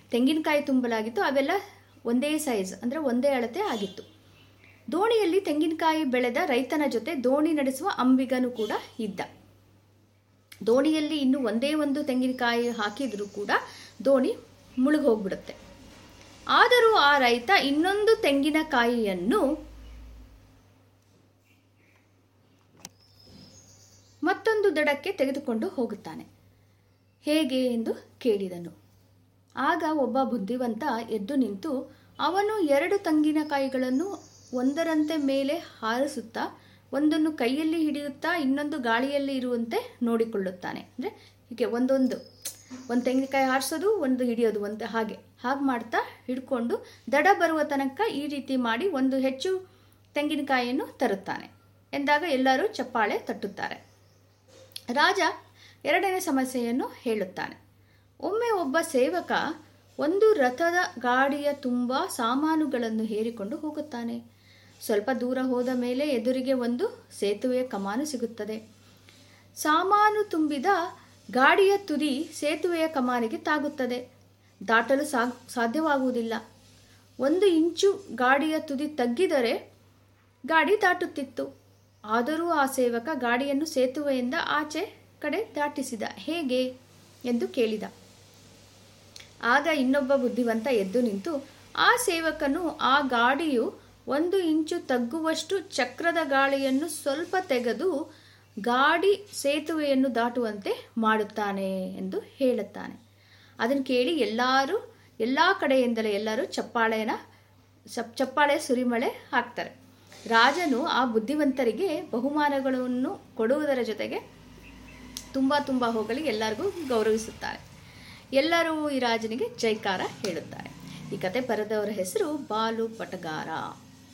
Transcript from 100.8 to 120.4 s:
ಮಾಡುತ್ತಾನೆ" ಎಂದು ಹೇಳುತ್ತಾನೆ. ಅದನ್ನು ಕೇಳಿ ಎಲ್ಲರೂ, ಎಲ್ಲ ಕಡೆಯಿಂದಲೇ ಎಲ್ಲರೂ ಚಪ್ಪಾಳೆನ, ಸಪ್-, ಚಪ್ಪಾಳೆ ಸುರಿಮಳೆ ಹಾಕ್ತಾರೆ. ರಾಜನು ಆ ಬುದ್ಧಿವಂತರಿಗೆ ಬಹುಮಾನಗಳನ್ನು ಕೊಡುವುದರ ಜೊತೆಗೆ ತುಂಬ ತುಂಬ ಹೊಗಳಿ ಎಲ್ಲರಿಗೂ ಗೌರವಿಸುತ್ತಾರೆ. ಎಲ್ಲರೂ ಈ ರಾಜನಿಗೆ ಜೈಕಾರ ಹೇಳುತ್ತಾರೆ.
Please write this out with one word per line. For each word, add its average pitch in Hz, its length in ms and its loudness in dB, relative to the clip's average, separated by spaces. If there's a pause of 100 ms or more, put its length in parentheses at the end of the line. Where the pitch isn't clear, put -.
ಮಾಡುತ್ತಾನೆ" 196 960 -2
ಎಂದು 190 240 -6
ಹೇಳುತ್ತಾನೆ. - 840 -4 (560)
ಅದನ್ನು 262 260 0
ಕೇಳಿ 269 340 0
ಎಲ್ಲರೂ, 262 760 0 (260)
ಎಲ್ಲ 254 180 0 (220)
ಕಡೆಯಿಂದಲೇ 240 500 2
ಎಲ್ಲರೂ 220 340 -2
ಚಪ್ಪಾಳೆನ, 226 640 0 (840)
ಸಪ್-, 226 220 -8
ಚಪ್ಪಾಳೆ 277 420 2
ಸುರಿಮಳೆ 247 480 0
ಹಾಕ್ತಾರೆ. - 800 -6 (400)
ರಾಜನು 262 600 4
ಆ 254 180 2
ಬುದ್ಧಿವಂತರಿಗೆ 262 1040 0
ಬಹುಮಾನಗಳನ್ನು 262 1120 -2 (140)
ಕೊಡುವುದರ 269 460 0
ಜೊತೆಗೆ 220 540 -6 (960)
ತುಂಬ 269 220 2 (120)
ತುಂಬ 254 180 0
ಹೊಗಳಿ 226 380 -2
ಎಲ್ಲರಿಗೂ 220 480 -2 (180)
ಗೌರವಿಸುತ್ತಾರೆ. 220 800 -2 (640)
ಎಲ್ಲರೂ 311 580 2
ಈ 269 80 -2
ರಾಜನಿಗೆ 233 600 -2
ಜೈಕಾರ 208 420 0 (260)
ಹೇಳುತ್ತಾರೆ. - 440 -8 (440)